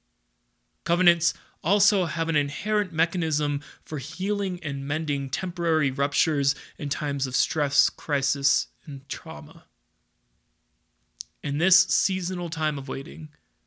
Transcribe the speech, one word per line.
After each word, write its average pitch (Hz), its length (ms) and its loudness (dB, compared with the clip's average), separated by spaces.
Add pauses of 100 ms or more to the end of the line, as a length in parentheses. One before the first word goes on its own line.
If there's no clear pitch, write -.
(840)
Covenants 170 500 4 (280)
also 196 440 4
have 156 240 -2
an 156 80 2
inherent 175 560 0
mechanism 156 680 0 (220)
for 156 140 -6
healing 190 680 -2
and 139 240 -4
mending 143 420 -2
temporary 165 600 0
ruptures 143 640 2 (220)
in 147 100 -4
times 143 400 -2
of 127 80 -6
stress, - 540 2
crisis, - 800 0 (180)
and 135 240 -10
trauma. 151 560 -10 (1800)
In 143 140 0
this 180 240 6
seasonal 180 680 0
time 156 280 -2
of 135 100 -8
waiting, 139 400 -6 (400)